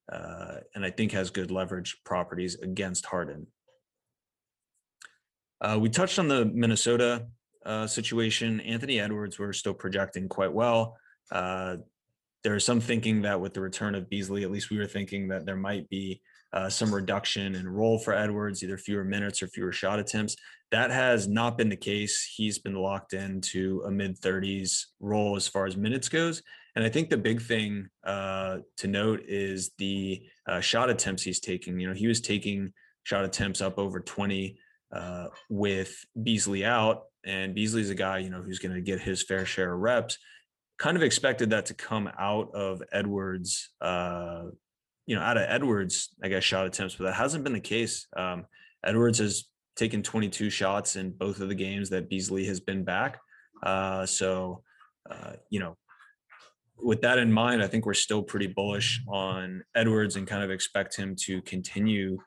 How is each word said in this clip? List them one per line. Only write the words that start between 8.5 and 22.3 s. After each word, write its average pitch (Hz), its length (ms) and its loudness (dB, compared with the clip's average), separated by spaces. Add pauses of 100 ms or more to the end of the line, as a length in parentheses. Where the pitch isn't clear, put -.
Anthony 117 400 0
Edwards, 104 380 -4
we're 101 140 -4
still 95 220 -2
projecting 95 540 -2
quite 92 240 0
well. 113 440 4 (360)
Uh, 92 440 -2 (680)
there 104 100 2
is 101 100 2
some 120 160 4
thinking 110 420 2
that 101 180 2
with 95 140 -4
the 101 60 -6
return 101 360 -4
of 92 120 -6
Beasley, 98 360 -2
at 95 80 -2
least 101 180 -4
we 107 80 0
were 104 80 0
thinking 98 420 -4
that 92 180 -4
there 95 100 -4
might 95 320 -4
be, 95 320 -6 (320)
uh, 95 160 -2
some 107 260 2
reduction 98 600 0
in 92 120 -6
role 110 300 4
for 110 160 0
Edwards, 104 480 0
either 95 160 -6
fewer 101 240 -2
minutes 101 400 -2
or 92 60 -4
fewer 92 240 -4
shot 101 260 0
attempts. 107 380 -2 (340)
That 117 200 4
has 123 360 4
not 117 320 2
been 113 100 4
the 98 80 0
case. 104 480 -2 (120)